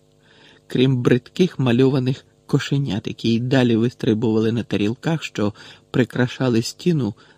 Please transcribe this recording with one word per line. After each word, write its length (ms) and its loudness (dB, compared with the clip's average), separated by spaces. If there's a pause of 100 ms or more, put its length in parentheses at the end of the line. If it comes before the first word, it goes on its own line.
(680)
крім 300 2
бридких 640 0
мальованих 680 0 (200)
кошенят, 640 -2
які 260 -2
й 60 2
далі 360 2
вистрибували 760 0
на 120 -2
тарілках, 600 -4
що 300 -4 (380)
прикрашали 680 0
стіну 520 -2 (240)